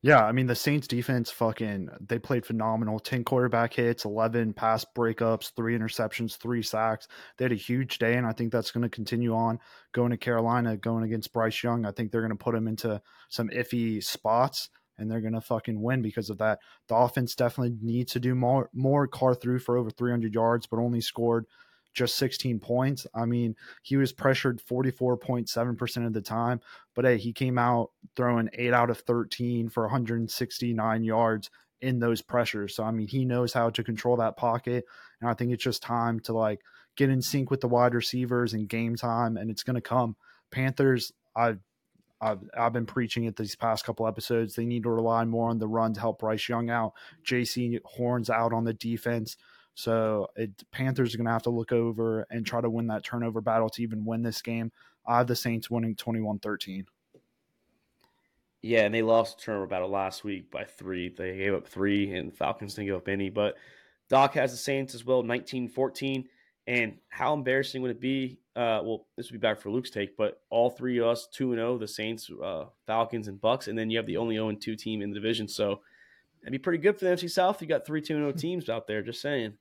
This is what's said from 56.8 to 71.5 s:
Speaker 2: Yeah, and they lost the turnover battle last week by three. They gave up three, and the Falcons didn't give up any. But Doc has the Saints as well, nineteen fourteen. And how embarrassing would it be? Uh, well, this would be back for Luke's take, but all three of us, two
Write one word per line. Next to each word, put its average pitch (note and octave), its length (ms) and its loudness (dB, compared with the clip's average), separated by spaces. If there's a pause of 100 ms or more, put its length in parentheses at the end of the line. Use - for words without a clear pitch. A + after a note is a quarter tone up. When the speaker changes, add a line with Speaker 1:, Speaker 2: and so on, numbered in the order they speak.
Speaker 2:
Yeah, A2+ 200 6
and G#2 120 4
they A2+ 80 4
lost A2+ 360 4
the - 40 -20
turnover G2+ 240 -2
battle F#2 220 -2
last G2 340 -2
week G2 260 -8
by - 140 -10
three. F#2 460 -8
They F#2 280 -8
gave G2 180 0
up E2+ 120 -4
three, G2+ 480 0
and D#2+ 160 -4
the - 60 -20
Falcons - 380 -4
didn't G#2 120 -6
give G2 100 -2
up F2+ 120 -8
any. G2 220 -2
But G#2 260 0 (520)
Doc C3+ 260 6
has C3 180 2
the A#2+ 40 -10
Saints C3+ 380 -4
as A#2 100 -14
well, B2+ 200 2
nineteen B2 440 -4
fourteen. C3 600 -2 (400)
And A#2+ 300 0 (100)
how C3 260 0
embarrassing C3+ 480 0
would B2+ 80 -2
it A#2+ 100 -6
be? C3 380 -2 (160)
Uh, A#2 300 2
well, A2 220 -4 (100)
this A#2+ 100 -10
would A#2 140 -12
be G#2+ 40 -6
back A2 140 2
for G#2 120 -8
Luke's B2+ 200 -2
take, G2+ 260 -4
but - 240 -2 (100)
all A#2 200 4
three B2 280 -2
of A#2 100 4
us, A#2 240 0
two C3 180 -2